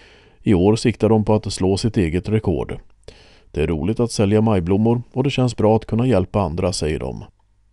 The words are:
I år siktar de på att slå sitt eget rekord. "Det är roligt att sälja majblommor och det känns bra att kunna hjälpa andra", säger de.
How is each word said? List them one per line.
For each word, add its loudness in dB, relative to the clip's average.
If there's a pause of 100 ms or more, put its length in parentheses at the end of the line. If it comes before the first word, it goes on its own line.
(420)
I 2
år 4
siktar 0
de 4
på 2
att -2
slå 0
sitt -4
eget 0
rekord. -2 (720)
"Det -4
är 0
roligt -2
att -2
sälja 2
majblommor 2 (100)
och -2
det -2
känns 0
bra 4
att -6
kunna -2
hjälpa 0
andra", -2
säger -4
de. -10 (480)